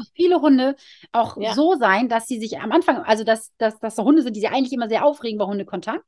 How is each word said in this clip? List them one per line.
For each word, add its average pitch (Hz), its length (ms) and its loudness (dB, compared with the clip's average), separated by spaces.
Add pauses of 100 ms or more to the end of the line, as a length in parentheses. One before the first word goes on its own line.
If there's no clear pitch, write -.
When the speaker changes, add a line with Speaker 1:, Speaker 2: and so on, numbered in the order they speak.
Speaker 1:
für - 60 -20
viele 349 280 2
Hunde 269 340 2 (380)
auch 233 240 -2
Speaker 2:
Ja. 214 160 -4
Speaker 1:
so 311 220 4
sein, 226 340 2
dass 226 180 -2
sie 240 120 -6
sich 220 200 -8
am 214 120 -6
Anfang, 302 260 2
also 214 260 0
dass, 220 340 -2
dass, 220 220 -2
dass 220 160 -8
da 220 80 -2
Hunde 294 180 6
sind, 240 140 -6
die 208 60 -6
sie 214 80 0
eigentlich 254 240 -2
immer 240 160 -4
sehr 226 160 0
aufregen 233 340 -2
bei 202 60 0
Hundekontakt. 202 640 -6